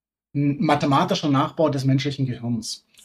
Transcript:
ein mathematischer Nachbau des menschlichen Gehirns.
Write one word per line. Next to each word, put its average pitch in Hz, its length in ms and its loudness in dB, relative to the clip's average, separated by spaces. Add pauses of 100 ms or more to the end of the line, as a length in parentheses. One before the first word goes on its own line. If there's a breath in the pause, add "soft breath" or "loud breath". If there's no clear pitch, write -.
(340)
ein 143 300 0
mathematischer 156 640 2
Nachbau 143 420 2
des 131 140 -2
menschlichen 135 420 0
Gehirns. 117 600 -6 (180)